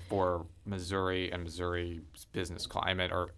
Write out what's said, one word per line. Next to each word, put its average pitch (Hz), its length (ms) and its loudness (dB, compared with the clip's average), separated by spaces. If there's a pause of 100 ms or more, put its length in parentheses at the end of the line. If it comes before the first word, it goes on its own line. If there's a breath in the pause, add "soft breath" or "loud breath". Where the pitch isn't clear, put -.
for 90 360 4 (200)
Missouri 92 640 2
and 87 120 -2
Missouri's 87 580 -2 (320)
business 87 320 -2
climate 92 460 0
or 90 260 0